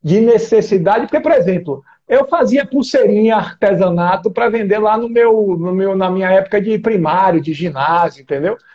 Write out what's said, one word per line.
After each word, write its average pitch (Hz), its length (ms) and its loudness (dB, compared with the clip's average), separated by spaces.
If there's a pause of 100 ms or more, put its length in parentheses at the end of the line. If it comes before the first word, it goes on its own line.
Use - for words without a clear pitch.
de 165 180 2
necessidade? 220 840 2
Porque, 311 140 -2
por 311 120 0
exemplo, 175 520 -2 (240)
eu 269 200 2
fazia 277 380 0
pulseirinha, 220 720 0
artesanato 185 920 -2
pra 233 180 -2
vender 214 300 -2
lá 214 180 0
no 233 100 -4
meu, 226 500 2
no 175 160 -4
meu, 190 220 -2
na 190 140 0
minha 185 200 -2
época 190 320 2
de 214 180 -2
primário, 185 600 0
de 151 140 -4
ginásio, 160 680 -2
entendeu? 147 360 -4 (180)